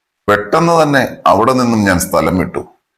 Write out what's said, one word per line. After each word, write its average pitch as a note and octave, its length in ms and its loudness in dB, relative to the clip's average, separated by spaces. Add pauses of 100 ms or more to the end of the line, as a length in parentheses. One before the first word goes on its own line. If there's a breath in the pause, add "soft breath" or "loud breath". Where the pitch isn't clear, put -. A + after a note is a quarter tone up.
(300)
പെട്ടെന്ന് E3+ 540 0
തന്നെ C#3 340 -2 (100)
അവിടെ G#2 260 2
നിന്നും A#2 320 0
ഞാൻ F#2 160 2
സ്ഥലം E2 380 -2
വിട്ടു. - 240 -6 (360)